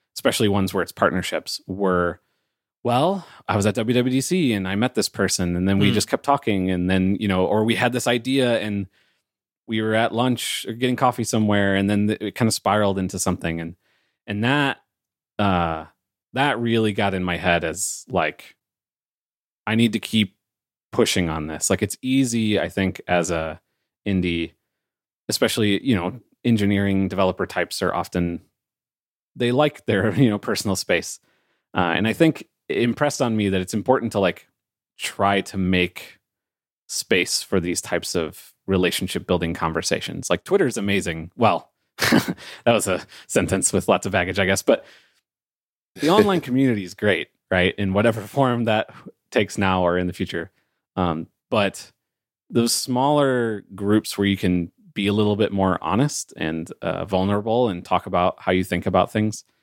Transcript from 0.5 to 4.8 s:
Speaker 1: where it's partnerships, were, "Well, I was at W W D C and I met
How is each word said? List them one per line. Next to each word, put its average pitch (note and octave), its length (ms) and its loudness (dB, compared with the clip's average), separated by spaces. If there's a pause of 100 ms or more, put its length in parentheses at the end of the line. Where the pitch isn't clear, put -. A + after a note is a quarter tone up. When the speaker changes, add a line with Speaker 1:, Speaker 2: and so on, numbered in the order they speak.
Speaker 1:
where F#2+ 100 0
it's - 100 -8
partnerships, F2 720 -2
were, F2+ 540 0 (640)
"Well, D#3 420 0 (220)
I G#2+ 80 0
was G2+ 100 2
at G#2 80 0
W A#2+ 200 -2
W B2 180 0
D C3+ 80 0
C D#3 320 0
and F#2+ 160 -2
I G2 80 -2
met A#2 180 0